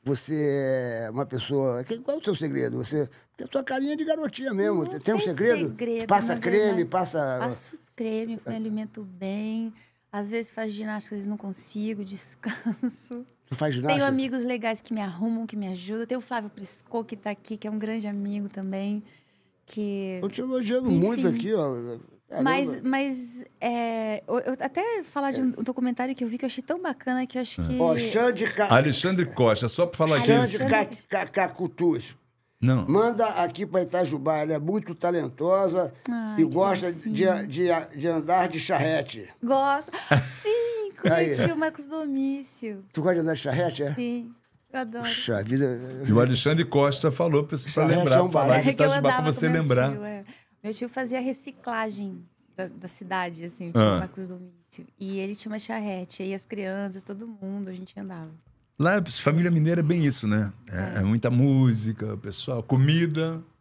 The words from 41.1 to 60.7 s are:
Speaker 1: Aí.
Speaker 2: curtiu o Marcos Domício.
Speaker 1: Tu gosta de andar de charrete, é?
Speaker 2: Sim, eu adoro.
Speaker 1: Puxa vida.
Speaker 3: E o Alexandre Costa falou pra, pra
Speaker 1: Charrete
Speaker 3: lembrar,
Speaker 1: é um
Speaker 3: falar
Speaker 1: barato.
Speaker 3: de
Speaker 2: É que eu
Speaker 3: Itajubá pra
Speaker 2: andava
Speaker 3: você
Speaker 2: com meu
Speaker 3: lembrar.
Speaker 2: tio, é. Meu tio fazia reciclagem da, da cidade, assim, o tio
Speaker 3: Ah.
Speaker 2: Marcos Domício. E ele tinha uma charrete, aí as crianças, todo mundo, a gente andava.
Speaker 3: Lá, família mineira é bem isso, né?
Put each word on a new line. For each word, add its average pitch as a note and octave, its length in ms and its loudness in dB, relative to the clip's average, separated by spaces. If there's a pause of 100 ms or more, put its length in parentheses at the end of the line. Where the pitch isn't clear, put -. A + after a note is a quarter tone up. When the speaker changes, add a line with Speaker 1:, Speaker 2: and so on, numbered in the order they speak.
Speaker 1:
Aí. D#3+ 240 2
Speaker 2:
curtiu E4 200 2
o - 20 -2
Marcos D#4 300 -4
Domício. C4+ 1040 -6
Speaker 1:
Tu D#3+ 100 -4
gosta F3+ 140 4
de E3+ 60 0
andar D#3+ 140 0
de - 40 -4
charrete, C#3+ 440 -2
é? C#3+ 100 -2
Speaker 2:
Sim, A#3+ 400 -6 (400)
eu C4 60 -6
adoro. A#3 260 -8
Speaker 1:
Puxa A#2 380 -2
vida. B2+ 360 0 (280)
Speaker 3:
E G#2+ 40 4
o A2 80 10
Alexandre D3 460 4
Costa C#3+ 460 4
falou D3+ 320 2
pra, D3+ 160 -6
pra D3 120 -6
Speaker 1:
Charrete D#3+ 280 4
Speaker 3:
lembrar, - 180 6
Speaker 1:
é - 60 8
um F3+ 80 2
Speaker 3:
falar D#3 160 4
Speaker 1:
barato. - 160 6
Speaker 3:
de C#4 60 6
Speaker 2:
É C#4 40 2
que - 80 2
eu D3 60 8
Speaker 3:
Itajubá - 200 4
pra B3+ 120 4
Speaker 2:
andava D#3 120 2
Speaker 3:
você D#3+ 140 0
Speaker 2:
com D#3+ 80 4
meu E3 80 2
Speaker 3:
lembrar. C3 300 4
Speaker 2:
tio, - 120 -6
é. G#2 220 -10 (380)
Meu G#3+ 100 -6
tio A#3+ 160 -6
fazia B3+ 320 -4
reciclagem A3 1040 -6 (300)
da, F#3 120 -8
da F3 200 -16
cidade, F3+ 580 -6
assim, F3 240 -8
o - 20 -10
tio E3 100 2
Speaker 3:
Ah. G2+ 180 4
Speaker 2:
Marcos F#3 300 -8
Domício. F3+ 540 -18 (160)
E G3 200 -6
ele G3 160 -6
tinha G#3+ 160 -10
uma G#3+ 80 -6
charrete, G3+ 640 -6
aí F#3+ 100 -4
as F#3+ 100 -6
crianças, G3 600 -6
todo G3+ 240 -12
mundo, G3 420 -8
a F#3 40 -10
gente F#3 260 -14
andava. E3+ 320 -12 (480)
Speaker 3:
Lá, F#3 300 4
família D#3+ 400 2
mineira E3 300 4
é E3 40 2
bem D#3+ 220 4
isso, C3 220 2
né? G#2 260 2 (180)